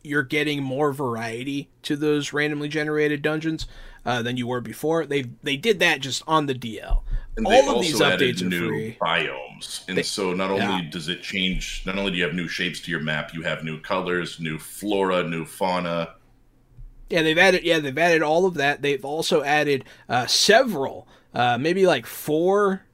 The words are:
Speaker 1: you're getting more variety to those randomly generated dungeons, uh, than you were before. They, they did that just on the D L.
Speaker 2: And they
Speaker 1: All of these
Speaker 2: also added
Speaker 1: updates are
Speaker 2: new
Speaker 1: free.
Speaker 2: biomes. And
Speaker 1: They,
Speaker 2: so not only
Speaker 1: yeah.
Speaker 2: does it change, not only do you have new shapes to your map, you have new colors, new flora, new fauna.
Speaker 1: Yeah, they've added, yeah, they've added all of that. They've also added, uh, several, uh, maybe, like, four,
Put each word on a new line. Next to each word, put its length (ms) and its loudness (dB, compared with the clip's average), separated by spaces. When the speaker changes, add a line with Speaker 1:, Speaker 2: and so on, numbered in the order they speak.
Speaker 1:
you're 180 -2
getting 400 -2
more 300 0
variety 760 -4
to 120 -2
those 380 0
randomly 340 -2
generated 540 0
dungeons, 440 -2
uh, 160 0
than 160 -4
you 80 -2
were 160 -2
before. 440 -2
They, 200 -2
they 160 -2
did 220 2
that 220 4
just 260 -4
on 180 4
the 80 0
D 260 -8
L. 240 0
Speaker 2:
And 100 0
they 160 8
Speaker 1:
All 160 4
of 40 2
these 120 2
Speaker 2:
also 200 4
added 220 2
Speaker 1:
updates 60 -4
are 40 -2
Speaker 2:
new 220 0
Speaker 1:
free. 340 -4
Speaker 2:
biomes. 840 -4
And 100 -2
Speaker 1:
They, 60 0
Speaker 2:
so 300 -2
not 180 -2
only 140 0
Speaker 1:
yeah. 80 -10
Speaker 2:
does 160 -8
it 160 -6
change, 640 -4
not 120 -4
only 140 -2
do 60 -2
you 80 2
have 80 -2
new 160 -4
shapes 320 -4
to 100 -8
your 80 -2
map, 340 -4
you 100 -8
have 200 -4
new 160 -8
colors, 600 -4
new 200 -6
flora, 640 0
new 220 -6
fauna. 680 -2
Speaker 1:
Yeah, 140 0
they've 140 2
added, 260 6
yeah, 160 2
they've 180 -4
added 240 4
all 240 2
of 100 0
that. 260 0
They've 240 0
also 360 2
added, 440 2
uh, 200 0
several, 800 4
uh, 240 4
maybe, 300 4
like, 180 4
four, 800 2